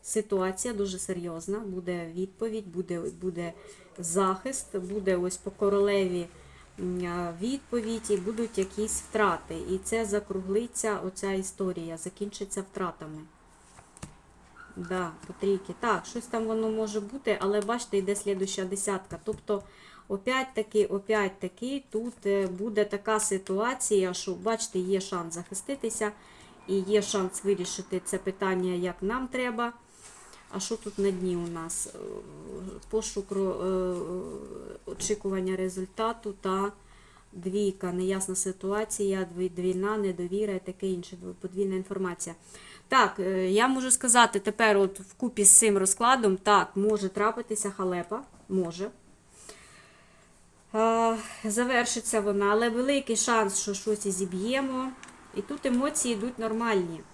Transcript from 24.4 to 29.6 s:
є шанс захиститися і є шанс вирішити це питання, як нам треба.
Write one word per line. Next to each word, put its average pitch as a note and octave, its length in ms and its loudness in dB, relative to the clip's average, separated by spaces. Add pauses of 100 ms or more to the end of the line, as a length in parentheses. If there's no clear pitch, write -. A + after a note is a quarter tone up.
є F#3 220 2
шанс E3+ 340 -6
захиститися G#3 800 -4 (560)
і G3 100 2
є G3 240 4
шанс F#3+ 420 -2
вирішити F#3 600 0
це F#3+ 140 -2
питання, F#3 540 0
як F3+ 280 -2
нам B3 280 -2
треба. A#3+ 440 -2 (800)